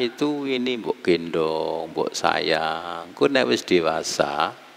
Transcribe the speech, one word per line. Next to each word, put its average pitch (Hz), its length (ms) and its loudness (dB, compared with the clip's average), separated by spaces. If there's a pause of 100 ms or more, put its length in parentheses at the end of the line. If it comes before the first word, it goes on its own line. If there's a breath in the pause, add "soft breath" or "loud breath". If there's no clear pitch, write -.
itu 143 480 -2
ini 123 320 0
mbok - 240 -4
gendong, 80 880 0
mbok - 240 -2
sayang, 82 960 0
ku 143 160 2
nek 131 160 2
wis 120 160 2
dewasa, 80 960 0 (200)